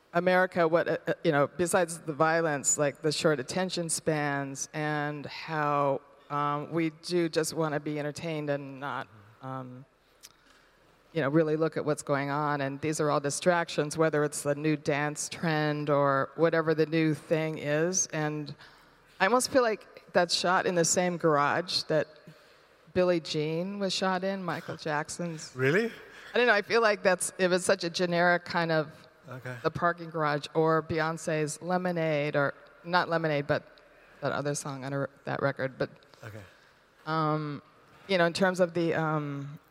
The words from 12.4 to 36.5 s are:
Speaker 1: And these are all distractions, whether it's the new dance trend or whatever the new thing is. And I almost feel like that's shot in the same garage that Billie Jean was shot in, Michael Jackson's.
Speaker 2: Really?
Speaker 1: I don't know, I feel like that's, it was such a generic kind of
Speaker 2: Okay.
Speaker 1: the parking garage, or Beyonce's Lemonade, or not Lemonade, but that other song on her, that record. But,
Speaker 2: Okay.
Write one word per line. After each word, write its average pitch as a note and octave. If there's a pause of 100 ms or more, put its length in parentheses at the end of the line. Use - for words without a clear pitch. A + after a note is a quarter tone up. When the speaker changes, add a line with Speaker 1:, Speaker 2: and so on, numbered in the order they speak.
Speaker 1:
And C#3
these D#3
are D3+
all D3
distractions, D#3
whether D3+
it's D3
the C#3+
new D3+
dance D3
trend D3+
or C#3
whatever D#3+
the D#3
new D#3+
thing D#3
is. D#3+
And D3+ (680)
I F#3
almost A#3+
feel B3+
like A3 (280)
that's F3
shot F3+
in F#3
the E3+
same F3+
garage D3+
that - (880)
Billie F3+
Jean D#3+
was F#3+
shot F#3+
in, G3
Michael D#3+
Jackson's. D#3
Speaker 2:
Really? E3 (440)
Speaker 1:
I G#3+
don't B3
know, A3+
I G3+
feel A3
like G#3
that's, F#3
it F#3
was F3+
such G3
a E3+
generic F3
kind E3+
of D#3 (380)
Speaker 2:
Okay. B2+
Speaker 1:
the D#3+
parking E3+
garage, D3+
or D#3+
Beyonce's D#3
Lemonade, E3
or C#3 (320)
not E3+
Lemonade, D#3
but C#3+ (580)
that C#3+
other C#3+
song C3+
on C#3
her, C#3 (160)
that C3+
record. C3
But, C#3 (340)
Speaker 2:
Okay. A2 (680)